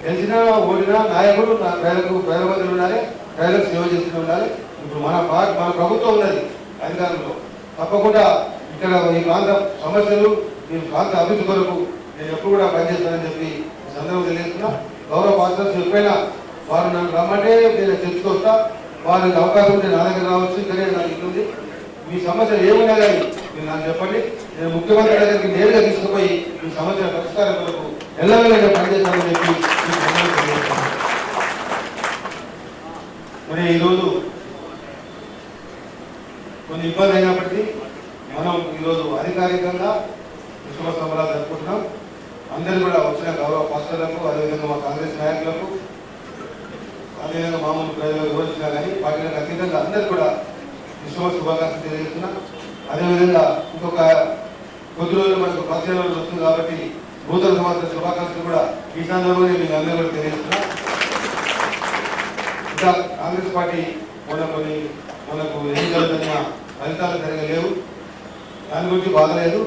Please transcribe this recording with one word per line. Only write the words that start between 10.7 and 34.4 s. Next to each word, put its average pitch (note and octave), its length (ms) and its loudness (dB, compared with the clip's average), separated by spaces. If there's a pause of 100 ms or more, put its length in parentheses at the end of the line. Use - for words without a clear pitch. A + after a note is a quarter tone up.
ఈ E3 40 -2 (120)
ప్రాంత G3 320 0
అభివృద్ధి G#3 280 2
కొరకు F3+ 260 2 (400)
నేను D#3 200 -8
ఎప్పుడు G3 200 2
కూడా G3 100 4 (100)
పనిచేస్తానని E3 520 0
చెప్పి D#3 220 -6 (360)
ఈ - 100 -14
సందర్భంగా E3+ 340 -2
తెలియజేస్తున్నా. E3+ 400 -4 (420)
గౌరవ G3+ 300 4
పాస్టర్స్ F3+ 420 0
ఎప్పుడైనా G3+ 320 4 (540)
వారు E3+ 260 2
నన్ను F3 220 -2
రమ్మంటే G3+ 340 4 (260)
నేను G3 260 4
చర్చకు F3+ 280 0
వస్తా, A3 220 4 (540)
వారికి F#3 360 4
అవకాశం G3+ 320 6
ఉంటే F#3+ 180 2
నా F3 140 4
దగ్గర F#3 240 0
రావచ్చు, F3+ 320 2
ఇక్కడే F#3+ 220 0 (100)
నాకు E3+ 180 0
ఇల్లు E3+ 160 -6
ఉంది. F#3+ 140 -2 (640)
మీ F3+ 100 -6 (100)
సమస్యలు G3+ 420 2
ఏమున్నా A3 320 8
కానీ G3+ 200 6 (320)
మీరు D3+ 160 -8
నాకు D#3 180 -4
చెప్పండి, F#3 320 -2 (360)
నేను E3 200 -4
ముఖ్యమంత్రి G#3+ 460 6
దగ్గరికి G3+ 340 4
నేరుగా G#3+ 320 6
తీసుకుపోయి F#3+ 460 2 (260)
మీ D#3+ 80 -6 (120)
సమస్యల F#3+ 360 0
పరిష్కారం G3 460 0
కొరకు - 240 -4 (360)
ఎల్లవేళలా A3+ 400 8
నేను G3+ 160 6
పనిచేస్తానని F3+ 540 2
చెప్పి E3+ 200 2 (360)
ఈ E3+ 40 0 (100)
సందర్భంగా E3+ 360 0
తెలియజేస్తున్నాను. D3 560 0 (2500)
మరి E3 140 -2 (120)
ఈరోజు F3+ 300 4 (2750)